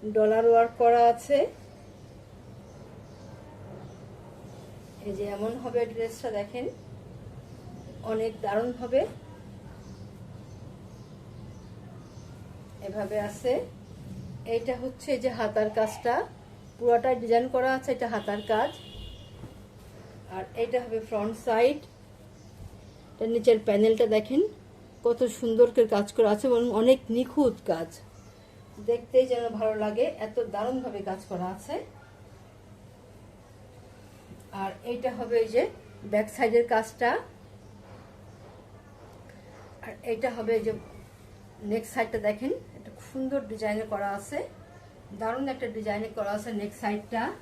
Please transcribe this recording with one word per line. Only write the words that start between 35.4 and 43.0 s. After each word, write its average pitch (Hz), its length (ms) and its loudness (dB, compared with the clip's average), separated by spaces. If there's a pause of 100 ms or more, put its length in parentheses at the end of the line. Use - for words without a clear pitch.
এই 220 120 -2
যে 269 80 6 (480)
ব্যাক 208 240 2
সাইডের 233 380 4
কাজটা, 226 360 0 (2750)
আর - 80 -12 (180)
এইটা 226 240 0
হবে 226 220 -2
এই 208 100 0
যে 220 60 0 (960)
নেক 226 140 0 (100)
সাইডটা 226 340 0
দেখেন, 214 240 0 (260)
এটা - 180 -18
খুব - 180 -20